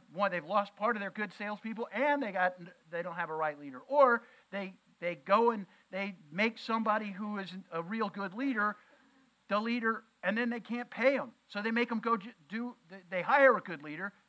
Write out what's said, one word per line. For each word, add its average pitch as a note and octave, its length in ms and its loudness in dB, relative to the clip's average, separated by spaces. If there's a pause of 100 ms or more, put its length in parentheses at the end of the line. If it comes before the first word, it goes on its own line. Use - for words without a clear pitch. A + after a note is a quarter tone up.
(120)
one, F#3+ 200 0
they've E3+ 120 -4
lost G3 300 -2
part A3 220 0
of G#3 40 -4
their G3 120 -6
good G#3 260 -6
salespeople, G#3+ 560 -6
and C#4+ 260 2
they G#3+ 120 -4
got, F#3 220 2 (360)
they E3+ 120 -4
don't F3 120 -8
have E3+ 160 -4
a D#3 60 -4
right D3+ 240 -2
leader. C3+ 260 -12
Or B3 380 6 (260)
they, F#3+ 240 -6 (260)
they F3 140 -4
go A3 380 4
and G3+ 140 -6 (260)
they G3 240 -6 (160)
make A3 260 0
somebody A3 540 -2
who G#3 260 -6
is F#3 140 -8 (180)
a E3 140 -4
real G#3+ 240 -4
good G3 260 -8
leader A3 400 0 (760)
the G3+ 100 2
leader, A3+ 460 -2 (180)
and G3+ 160 0
then A#3+ 100 0
they A#3 120 -4
can't A#3+ 280 -8
pay C4 300 2
'em. G#3 140 -6 (160)
So G3+ 120 -6
they A3+ 120 -2
make A#3+ 180 0
'em A#3 80 -2
go A#3 180 0
j-, G3+ 140 -10 (180)
do, A#3 280 -8 (120)
they, F#3+ 120 -18 (100)
they F#3 100 -2
hire C4 360 8
a F3+ 40 -2
good D#3+ 220 -8
leader, D#3 300 -8 (160)